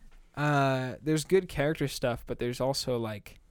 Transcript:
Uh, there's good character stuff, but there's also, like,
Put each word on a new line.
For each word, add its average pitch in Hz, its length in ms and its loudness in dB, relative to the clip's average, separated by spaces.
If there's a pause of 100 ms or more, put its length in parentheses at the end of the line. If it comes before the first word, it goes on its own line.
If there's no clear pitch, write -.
(380)
Uh, 135 560 2 (100)
there's 156 220 2
good 185 240 4
character 147 400 0
stuff, - 360 -2
but - 140 -6
there's 123 220 -2
also, 131 360 0
like, 107 420 -8 (120)